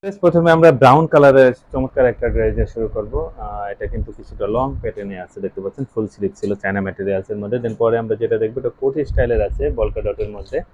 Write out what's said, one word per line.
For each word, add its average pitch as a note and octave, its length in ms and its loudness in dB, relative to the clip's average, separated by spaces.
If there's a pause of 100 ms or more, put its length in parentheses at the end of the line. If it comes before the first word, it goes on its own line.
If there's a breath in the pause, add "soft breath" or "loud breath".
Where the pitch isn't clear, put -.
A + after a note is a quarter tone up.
ড্রেস G3 240 -10
প্রথমে E3+ 320 4
আমরা E3 160 8
ব্রাউন C3+ 340 6
কালারের C3+ 460 6 (200)
চমৎকার C3 400 0
একটা A#2+ 160 -4
ড্রেস A2 260 0
দিয়ে A2+ 200 -2
শুরু A2+ 140 -4
করব। A2 320 -8
আহ, G#2 520 -10
এটা G#2 200 -10
কিন্তু A2 200 -6
কিছুটা - 340 -10 (100)
লং C3 100 0 (160)
প্যাটার্নে G2+ 420 -10
আছে, - 200 -20
দেখতে G2 160 -8
পাচ্ছেন, G2 320 -8
ফুল A2 220 -4
স্লিভ G2 260 -4
ছিল G2+ 100 -6 (120)
চায়না G2 240 -4
ম্যাটেরিয়ালসের F#2+ 560 -6
মধ্যে। A2 200 -4
Then A2+ 200 -6
পরে A#2 160 2
আমরা A2+ 240 -4
যেটা A2+ 160 -2
দেখবো, A2+ 220 -4
এটা A#2+ 200 -6
কোটি C#3 200 -2 (100)
স্টাইলের A#2 380 0
আছে, - 220 -6
বলকা A2 360 -4
ডটের G#2 300 -6
মধ্যে। G#2 220 -8 (160)